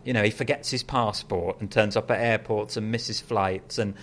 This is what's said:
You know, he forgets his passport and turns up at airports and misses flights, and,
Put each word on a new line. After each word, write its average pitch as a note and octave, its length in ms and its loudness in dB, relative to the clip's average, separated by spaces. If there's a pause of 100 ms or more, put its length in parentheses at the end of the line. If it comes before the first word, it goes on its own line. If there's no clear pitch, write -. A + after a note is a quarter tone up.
You B2+ 80 -4
know, A2+ 100 4
he A2 100 6
forgets - 380 -2
his B2 140 -2
passport G#2 760 -2
and G2+ 100 -6
turns A2+ 240 4
up A#2 160 0
at G#2 80 2
airports A2 560 0
and A2 160 -2
misses A2+ 300 -4
flights, G2 560 -2
and, G2+ 260 0